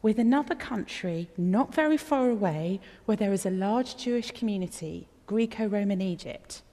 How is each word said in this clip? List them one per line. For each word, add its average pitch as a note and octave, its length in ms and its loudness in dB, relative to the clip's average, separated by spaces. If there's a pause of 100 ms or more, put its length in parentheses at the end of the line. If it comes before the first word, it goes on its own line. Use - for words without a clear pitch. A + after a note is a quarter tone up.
with A3 160 4
another C#4 340 4
country F3 800 -6
not F3+ 380 2
very D#4 240 4
far C4 320 2
away F#3 500 0 (260)
where G#3+ 120 2
there G3 160 2
is F#3+ 140 0
a - 20 2
large G#3 480 0
Jewish A#3+ 320 -2
community, F#3 800 -4 (180)
Greco-Roman G#3 760 0
Egypt - 600 -6 (120)